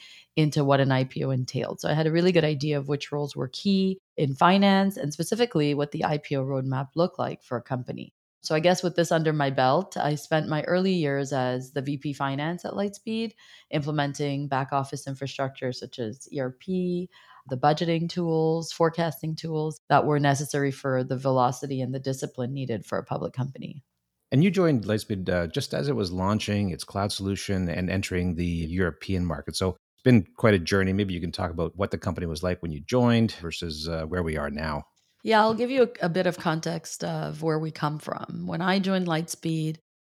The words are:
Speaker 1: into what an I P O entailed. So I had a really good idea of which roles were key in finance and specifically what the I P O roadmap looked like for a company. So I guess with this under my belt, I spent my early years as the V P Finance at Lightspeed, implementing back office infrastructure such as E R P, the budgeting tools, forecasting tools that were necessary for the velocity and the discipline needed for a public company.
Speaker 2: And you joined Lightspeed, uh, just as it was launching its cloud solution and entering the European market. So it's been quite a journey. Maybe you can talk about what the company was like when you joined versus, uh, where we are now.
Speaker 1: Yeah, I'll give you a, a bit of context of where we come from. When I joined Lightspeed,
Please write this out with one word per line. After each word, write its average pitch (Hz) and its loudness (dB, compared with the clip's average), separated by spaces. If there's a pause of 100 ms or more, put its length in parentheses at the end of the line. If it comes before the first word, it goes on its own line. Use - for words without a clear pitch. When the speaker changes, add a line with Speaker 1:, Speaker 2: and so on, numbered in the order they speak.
(360)
Speaker 1:
into 151 2
what 139 6
an 135 4
I 131 4
P - -6
O 135 -2
entailed. - -4
So - -4
I 156 2
had 160 2
a 156 0
really 170 4
good 170 4
idea 151 0
of 139 -4
which 143 -4
roles 147 -4
were 139 -4
key 190 0 (200)
in 139 2
finance 196 6
and 147 -4
specifically 170 2
what 143 0
the 160 -2
I 151 2
P 143 -4
O 135 0
roadmap 135 -2
looked 175 0
like 123 -6
for - -6
a 113 -4
company. 123 -8 (300)
So - -2
I 156 2
guess 180 4
with 175 0
this 170 2
under 160 2
my 147 2
belt, 135 2
I 147 0
spent 156 -2
my 151 -2
early 185 2
years 139 0
as 127 -2
the 143 -4
V 143 -4
P 143 -6
Finance 143 -4
at - -8
Lightspeed, 220 -4 (380)
implementing 143 -2
back 139 -2
office 135 -4
infrastructure 135 -6
such - -12
as 110 -8
E - -6
R 127 -4
P, 180 -4 (400)
the 170 -4
budgeting 170 2
tools, 160 0
forecasting 160 0
tools 156 -4
that 139 6
were 147 4
necessary 139 2
for 131 -2
the 131 -2
velocity 131 0
and 127 -4
the 135 -4
discipline 135 -6
needed 123 -6
for 95 -4
a - -6
public - -6
company. 135 -8 (500)
Speaker 2:
And 135 6
you 202 6
joined 160 4
Lightspeed, 101 -2
uh, 87 2
just 139 -6
as 143 -2
it 139 0
was 95 -2
launching 101 0
its 80 -8
cloud 101 -2
solution 95 -2
and 87 -2
entering 90 0
the 87 0
European 87 -2
market. 82 -6
So 95 0
it's - -16
been 123 8 (120)
quite 110 6
a 92 4
journey. 95 2
Maybe 95 0
you 87 -4
can 85 -6
talk 90 -4
about 82 -4
what 95 -2
the - -6
company 85 -4
was 80 -6
like 90 -2
when 85 -6
you 73 -6
joined 117 4 (100)
versus, 80 -8
uh, 82 -4
where 87 -2
we 80 -2
are 73 -4
now. 73 -6 (400)
Speaker 1:
Yeah, 214 4
I'll 220 4
give 240 -2
you 262 4
a, 233 0
a - 2
bit 180 0
of 170 -4
context 165 -4
of 156 -6
where 160 0
we 156 -4
come 151 -4
from. - -8
When 170 -4
I 185 2
joined 185 0
Lightspeed, 160 -4 (260)